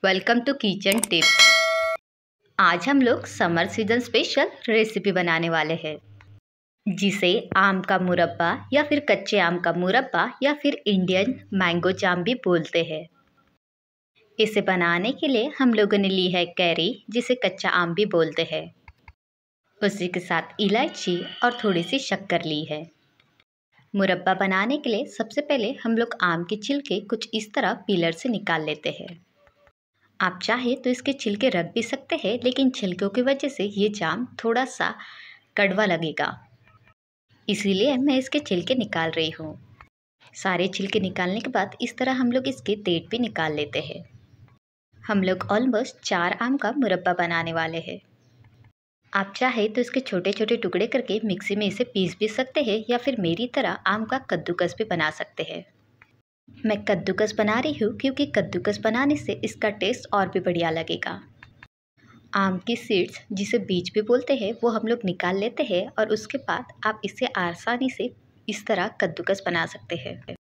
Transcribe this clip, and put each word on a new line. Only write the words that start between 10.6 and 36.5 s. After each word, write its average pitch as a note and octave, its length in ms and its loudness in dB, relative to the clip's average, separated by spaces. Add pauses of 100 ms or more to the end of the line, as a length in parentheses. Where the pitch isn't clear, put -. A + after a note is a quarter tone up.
इंडियन F#3+ 520 2 (140)
मैंगो F3 380 2
जाम F3+ 320 2
भी F3 120 2 (100)
बोलते E3+ 400 2
हैं। D#3 200 -8 (1300)
इसे G#3+ 240 4
बनाने F3+ 480 2
के D#4 160 -4
लिए C4 320 0
हम B3 140 6
लोगों G#3 240 4
ने G3 120 4
ली F#3 220 2
है F3 140 2 (120)
कैरी, E3+ 340 2 (180)
जिसे A#3+ 260 0 (100)
कच्चा F#3+ 240 0
आम E3+ 240 2
भी G3+ 120 2
बोलते E3 460 2
हैं। D#3+ 160 -6 (1120)
उसी G3 260 0
के F3+ 120 -2
साथ F3 420 -2
इलायची G3+ 600 0 (200)
और A#3+ 200 2
थोड़ी F3+ 200 2
सी C4+ 180 -2
शक्कर F#3 440 -2
ली D#3 200 -2
है। D3+ 200 -8 (1080)
मुरब्बा F#3+ 400 2
बनाने G3 440 2
के D4 120 -4
लिए A3+ 180 0
सबसे A#3 340 -6
पहले C4+ 300 0 (120)
हम A3+ 140 2
लोग A#3 240 0
आम E3+ 220 2
के F3 120 -4
छिलके G#3+ 460 -2
कुछ A3 320 -4
इस G#3+ 200 -4
तरह A3 200 0 (140)
पीलर E3+ 240 2
से E3 180 -4
निकाल E3 360 0
लेते D3+ 240 -4
हैं। - 180 -10 (1120)
आप F3+ 240 -2
चाहे B3 320 0
तो C4 140 -2
इसके B3+ 240 0
छिलके A3 360 0
रख E3+ 240 0
भी A#3 100 0
सकते - 320 -4
हैं, G#3 180 -2 (100)
लेकिन B3+ 260 4
छिलकों G3 400 -2
की A3 120 0
वजह C4+ 280 2
से B3+ 160 -4
ये G3+ 240 0
जाम G3+ 360 -2 (180)
थोड़ा A#3 220 2
सा F#3 280 -2 (640)
कड़वा G3+ 280 4
लगेगा, D#3+ 420 0 (1200)